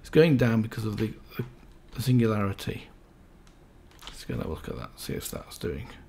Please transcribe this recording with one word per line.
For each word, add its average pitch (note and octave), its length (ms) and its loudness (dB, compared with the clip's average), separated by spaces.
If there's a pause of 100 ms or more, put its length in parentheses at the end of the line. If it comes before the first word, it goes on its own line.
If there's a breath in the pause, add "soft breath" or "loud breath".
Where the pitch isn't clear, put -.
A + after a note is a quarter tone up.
It's - 80 -18
going D#3 280 8
down A2+ 240 4
because A2 240 -4
of G#2+ 120 -4
the, A2 160 -2 (240)
the, B2 80 -4 (480)
the - 80 -8
singularity. G#2+ 880 2 (1160)
Let's - 200 -14
go - 100 -6
and - 80 -4
have - 80 -4
a - 20 -4
look - 160 -10
at - 80 -8
that, - 220 -14
see - 140 -6
if - 180 -6
that's - 260 -12
doing. C2 300 -6 (200)